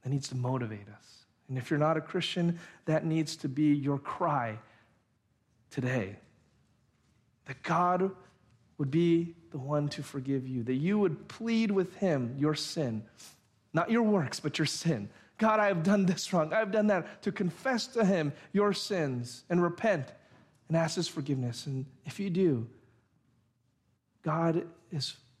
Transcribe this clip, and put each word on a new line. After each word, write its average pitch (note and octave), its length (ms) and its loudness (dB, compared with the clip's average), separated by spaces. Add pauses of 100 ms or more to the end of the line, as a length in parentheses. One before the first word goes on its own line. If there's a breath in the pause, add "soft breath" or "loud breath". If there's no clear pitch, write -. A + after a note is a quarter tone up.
That C3 60 -6
needs C3+ 200 -2
to C3 60 -8
motivate A#2+ 520 -4 (100)
us. - 280 -20 (220)
And C3 100 -6
if B2 120 -8
you're D3 100 2
not D#3 180 4
a D3+ 40 -2
Christian, E3+ 580 -2 (260 loud breath)
that D#3 200 0
needs D#3+ 320 0
to D#3 120 -6
be D3 240 4
your C#3 240 0
cry C3 600 -2 (1120 soft breath)
today. B2 460 -4 (1300)
That C3 180 -16
God F#3 480 2 (680 loud breath)
would C#3 140 -2
be E3+ 440 2 (160)
the D#3 60 -10
one D3 320 -2
to C#3+ 140 -8
forgive C3 440 -4
you. B2+ 160 -4
That B2+ 120 0
you F3+ 240 2
would F3+ 280 0
plead A3+ 440 0
with F#3+ 240 0
him C3+ 420 0
your D3+ 180 2
sin. A#2 480 -4 (680 loud breath)
Not A3 180 0
your A#3 120 4
works, G3+ 360 2
but - 180 -4
your D#3 80 2
sin. A#2 440 -2 (280 loud breath)
"God, G#3+ 220 4
I G#3 80 4
have F3 160 0
done G3 220 4
this - 280 -2
wrong. D#3+ 200 2
I G#3+ 60 2
have G#3 120 -2
done G#3+ 160 4
that." F#3+ 360 0
To G3+ 80 0
confess G#3+ 560 -2
to A3+ 180 2
him D#3+ 280 2 (180 loud breath)
your G3+ 220 4
sins C3+ 760 -4
and F3 120 4
repent F3 520 0 (560 soft breath)
and D#3+ 80 2
ask D#3+ 180 0
his F3 120 -2
forgiveness. C3 580 -4
And C3+ 200 -4 (200)
if - 140 -12
you G3 100 -2
do, D#3+ 380 2 (1600 soft breath)
God E3 420 0 (260)
is C#3+ 240 -6 (240)